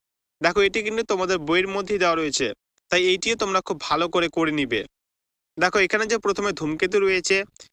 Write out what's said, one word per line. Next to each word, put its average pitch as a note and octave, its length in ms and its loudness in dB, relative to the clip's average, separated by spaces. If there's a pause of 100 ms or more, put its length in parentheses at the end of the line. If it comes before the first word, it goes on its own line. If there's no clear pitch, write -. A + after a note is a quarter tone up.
(400)
দেখো, E3+ 200 2
এটি G3 260 2
কিন্তু A3 160 -2 (100)
তোমাদের F#3 260 0
বইয়ের E3+ 300 0
মধ্যেই G3 340 -4
দেওয়া E3+ 160 2
রয়েছে, C#3+ 280 -2 (440)
তাই F3+ 200 2
এইটিও A3 320 0
তোমরা F#3+ 240 0
খুব F3 140 -4
ভালো D#3+ 340 0
করে E3+ 220 2
করে D#3+ 240 2
নিবে। A#2 200 -2 (800)
দেখো, F3+ 280 2
এখানে G#3+ 200 0
যে A3 120 0
প্রথমে G3+ 340 -2
ধূমকেতু D#3+ 480 -2
রয়েছে, F#3+ 360 2 (360)